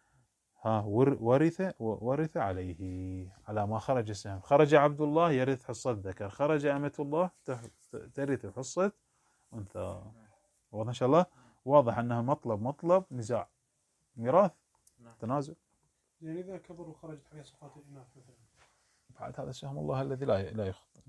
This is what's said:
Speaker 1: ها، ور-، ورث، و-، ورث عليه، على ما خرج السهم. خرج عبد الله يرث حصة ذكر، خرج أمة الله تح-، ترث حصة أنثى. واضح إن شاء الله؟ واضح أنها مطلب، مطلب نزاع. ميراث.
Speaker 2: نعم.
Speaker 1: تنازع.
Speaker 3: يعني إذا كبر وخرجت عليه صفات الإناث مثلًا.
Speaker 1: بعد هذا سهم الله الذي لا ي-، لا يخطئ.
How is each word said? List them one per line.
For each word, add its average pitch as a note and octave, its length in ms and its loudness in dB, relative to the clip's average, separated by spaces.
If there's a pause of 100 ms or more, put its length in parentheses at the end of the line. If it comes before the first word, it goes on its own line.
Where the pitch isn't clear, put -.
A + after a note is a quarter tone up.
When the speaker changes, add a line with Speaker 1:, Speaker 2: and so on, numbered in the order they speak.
(640)
Speaker 1:
ها، A2 180 0
ور-، A#2 400 4
ورث، C#3+ 400 4
و-، A2+ 480 -4
ورث D3+ 280 -2
عليه، F#2 960 -6 (160)
على G#2 180 -2
ما G#2+ 120 -2
خرج A#2 320 -2
السهم. G2+ 300 -8
خرج D3 340 6
عبد D3 260 6
الله D#3 320 2
يرث C3 320 2
حصة B2+ 260 -6
ذكر، G2 380 -6
خرج D3 380 0
أمة C#3+ 320 0
الله D3+ 320 -2 (140)
تح-، A#2 220 -8 (480)
ترث C#3 320 -2 (100)
حصة F3+ 360 -2 (640)
أنثى. F#2+ 480 -10 (720)
واضح A2 160 -4
إن B2 60 -6
شاء B2+ 120 0
الله؟ D#3+ 200 6 (380)
واضح B2+ 340 6
أنها A#2+ 240 -2
مطلب، A#2+ 400 -2
مطلب E3+ 480 2
نزاع. A#2 380 -4 (680)
ميراث. D3+ 340 4 (540)
Speaker 2:
نعم. A2+ 160 -20
Speaker 1:
تنازع. C#3+ 340 -4 (680)
Speaker 3:
يعني D#3+ 180 -10
إذا F#3 160 -12
كبر E3+ 320 -16
وخرجت D#3 440 -18
عليه D3+ 100 -18
صفات C#3 340 -20
الإناث C#3+ 300 -20 (100)
مثلًا. C3 200 -20 (840)
Speaker 1:
بعد B2+ 200 -12
هذا C3+ 120 -10
سهم C#3 260 -10
الله C#3+ 240 -2
الذي C3+ 220 -4
لا A2+ 140 4
ي-، F#2+ 120 -4
لا G#2+ 160 -4
يخطئ. - 420 -10